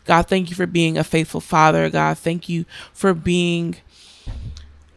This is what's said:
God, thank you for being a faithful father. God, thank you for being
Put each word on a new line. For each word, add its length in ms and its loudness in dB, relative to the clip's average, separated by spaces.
God, 220 4
thank 220 0
you 60 -8
for 120 -2
being 300 2
a 60 0
faithful 380 -2
father. 480 2
God, 280 0
thank 300 -4
you 180 -4
for 200 2
being 640 0